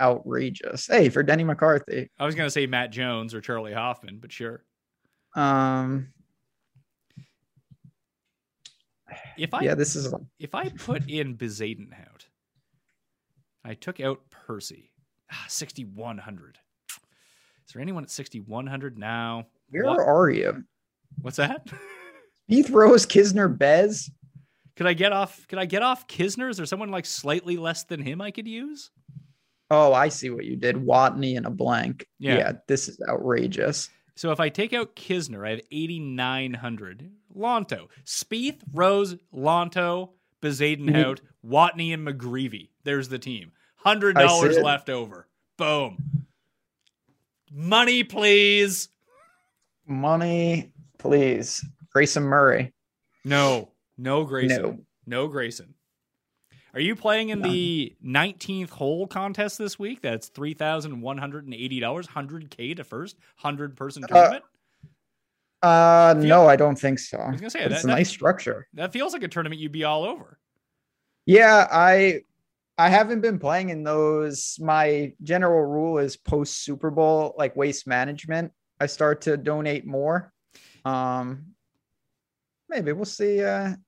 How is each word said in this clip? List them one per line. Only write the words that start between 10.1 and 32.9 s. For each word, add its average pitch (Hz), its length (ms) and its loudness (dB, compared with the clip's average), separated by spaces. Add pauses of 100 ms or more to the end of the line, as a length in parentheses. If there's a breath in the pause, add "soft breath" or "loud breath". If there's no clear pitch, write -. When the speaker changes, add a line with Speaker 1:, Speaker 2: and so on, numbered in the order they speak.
Speaker 2:
if 151 160 -14
I 381 160 -6
put 147 380 -8
in 143 280 -8
Bezuidenhout, 104 920 -12 (1400)
I 113 100 -14
took - 260 -14
out 135 300 -8
Percy. - 600 -16 (420)
Ah, - 160 -16
sixty-one 113 680 -12
hundred. 92 400 -20 (1080)
Is - 60 -20
there 123 100 -14
anyone 175 200 -10
at - 80 -16
sixty-one 113 560 -12
hundred 135 320 -12
now? 117 480 -8 (240)
Speaker 1:
Where 180 140 -4
Speaker 2:
What? 294 160 0
Speaker 1:
are 160 300 4
you? 50 340 -2 (560)
Speaker 2:
What's 127 160 -10
that? 233 320 -2 (380 loud breath)
<laughs> - 420 -20
Speaker 1:
Heath 254 220 4
Rose, 214 360 8
Kisner, 196 500 4
Bez. 165 540 2 (680)
Speaker 2:
Could 170 100 -2
I 175 60 2
get 190 200 0
off, 196 360 -6
could 190 100 -10
I 190 80 -4
get 185 160 -2
off 254 240 -2
Kisner? 208 440 -6
Is 196 80 -10
there 160 80 -8
someone, 196 240 -8
like, 180 160 -8
slightly 175 500 -6
less 165 280 -6
than 160 180 -10
him 156 180 -10
I 202 100 -12
could 220 160 -12
use? 269 440 -14 (800)
Speaker 1:
Oh, 151 240 6
I 143 160 4
see 131 200 -10
what 117 140 -10
you 123 100 -8
did. 123 220 -2
Watney 127 600 2
and 110 80 -8
a 117 40 -8
blank. 123 560 -4 (120)
Speaker 2:
Yeah. 135 180 0
Speaker 1:
Yeah, - 160 0 (160)
this 135 200 -2
is - 200 -16